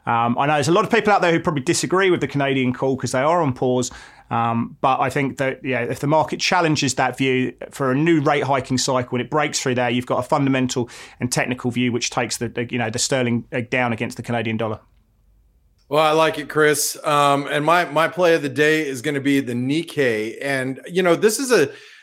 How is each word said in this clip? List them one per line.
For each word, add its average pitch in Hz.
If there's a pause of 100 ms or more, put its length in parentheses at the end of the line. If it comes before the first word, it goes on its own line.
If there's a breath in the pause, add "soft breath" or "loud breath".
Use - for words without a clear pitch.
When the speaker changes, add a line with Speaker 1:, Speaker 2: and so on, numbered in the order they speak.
Speaker 1:
Um, 117
I 139
know 147
there's 143
a 165
lot 202
of -
people 208
out 196
there 175
who 165
probably 147
disagree 175
with 147
the 143
Canadian 135
call 135
'cause 131
they 131
are 160
on 143
pause. 127 (380 loud breath)
Um, 117
but 131
I 135
think 135
that, 135
yeah, 127
if 120
the 143
market 151
challenges 156
that 131
view 127 (160)
for 135
a 127
new 160
rate 147
hiking 131
cycle 127
and 120
it -
breaks 151
through 127
there, 123
you've 123
got 123
a 123
fundamental 131 (280 loud breath)
and 127
technical 127
view 120
which 120
takes 120
the, 117
the, 120
you 127
know, 117
the 117
sterling, 120
uh, 127
down 123
against 117
the 117
Canadian 113
dollar. 107 (1080)
Speaker 2:
Well, 151
I 156
like 156
it, 143
Chris. 151
Um, 143
and 147
my, 170
my 151
play 170
of 151
the 139
day 151
is 135
gonna 143
be 139
the 120
Nikkei. 127
And, 135
you 175
know, 170
this 214
is 262
a, 180 (340 loud breath)